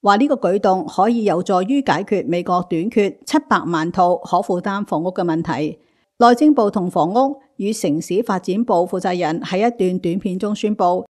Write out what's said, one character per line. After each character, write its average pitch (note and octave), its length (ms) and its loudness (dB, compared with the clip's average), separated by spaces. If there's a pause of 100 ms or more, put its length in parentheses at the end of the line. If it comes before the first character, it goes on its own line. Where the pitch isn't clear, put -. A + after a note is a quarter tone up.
話 G3+ 140 4
呢 B3+ 140 2
個 C#4+ 60 2
舉 F#3+ 240 0
動 F#3+ 280 2
可 F#3 220 0
以 A#3 160 0
有 F3+ 180 0
助 F#3 180 0
於 B3 240 0
解 E3+ 180 0
決 G3+ 240 -2
美 F3 140 -2
國 F3+ 260 -2
短 F3 220 -2
缺 G3+ 340 -2
七 - 140 -2 (100)
百 G3 120 2
萬 E3+ 320 -2
套 F3+ 240 4
可 - 220 -2
負 F3+ 220 0
擔 G3+ 240 -4
房 E3 200 -4
屋 F3 60 -2
嘅 F#3 140 -4
問 E3 200 0
題。 D#3 340 -4 (400)
內 A#3+ 160 8
政 D4+ 220 4
部 G#3+ 160 2
同 F3+ 180 -2
房 E3+ 240 0
屋 C4+ 260 0 (180)
與 G3 140 -4
城 F#3+ 300 -2
市 F#3+ 220 -2
發 F#3+ 160 -2
展 F#3+ 260 -2
部 G#3+ 80 0 (140)
負 F#3 120 -4
責 F3+ 200 -2
人 E3 220 -2
喺 F#3+ 180 -4
一 A#3 180 0
段 F#3 220 0
短 F3+ 180 -2
片 F#3+ 220 -4
中 G#3 160 -4
宣 G#3+ 180 -2
布 F#3 320 0 (140)